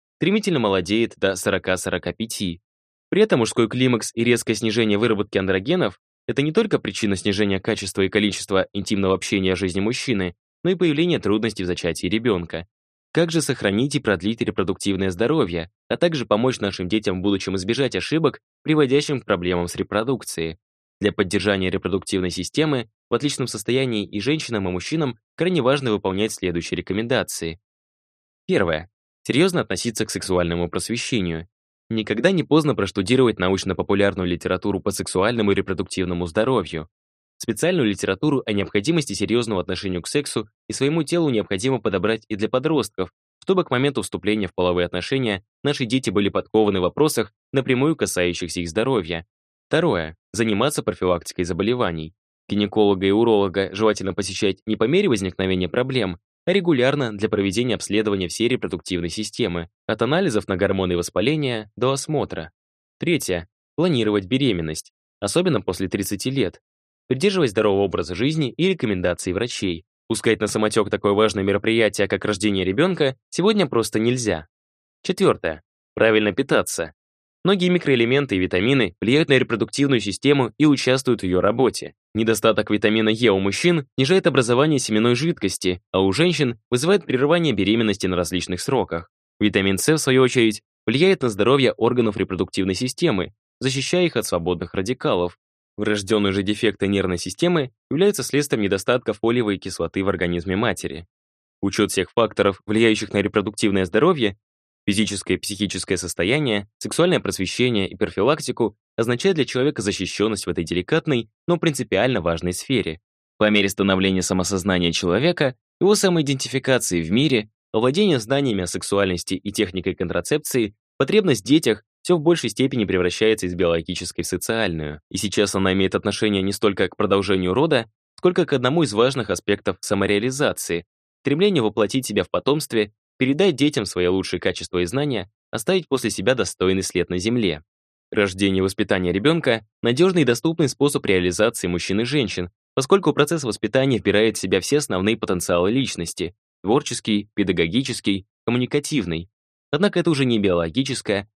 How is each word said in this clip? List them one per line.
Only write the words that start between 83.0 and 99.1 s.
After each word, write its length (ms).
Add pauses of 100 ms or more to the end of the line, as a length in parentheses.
Е 220
у 80
мужчин 480 (100)
снижает 300
образование 520
семенной 360
жидкости, 640 (120)
а 80
у 120
женщин 460 (100)
вызывает 380
прерывание 480
беременности 520
на 100
различных 440
сроках. 480 (320)
Витамин 380
С, 160
в 40
свою 220
очередь, 420 (220)
влияет 380
на 80
здоровье 420
органов 460
репродуктивной 560
системы, 580 (280)
защищая 440
их 120
от 100
свободных 480
радикалов. 640 (380)
Врожденные 560
же 100
дефекты 460
нервной 300
системы 520 (180)
являются 360
следствием 380
недостатка 500